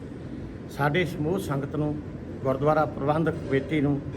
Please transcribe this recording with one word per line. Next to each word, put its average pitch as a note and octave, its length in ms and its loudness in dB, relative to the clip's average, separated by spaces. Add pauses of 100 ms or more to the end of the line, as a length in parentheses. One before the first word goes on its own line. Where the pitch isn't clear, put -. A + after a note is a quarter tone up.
(680)
ਸਾਡੀ D3 360 2
ਸਮੂਹ D#3 340 0
ਸੰਗਤ C#3 360 -2
ਨੂੰ, D3 260 0 (420)
ਗੁਰਦੁਆਰਾ C#3+ 420 4
ਪ੍ਰਬੰਧਕ D3 460 2
ਕਮੇਟੀ D#3+ 500 0
ਨੂੰ, C#3 200 2 (160)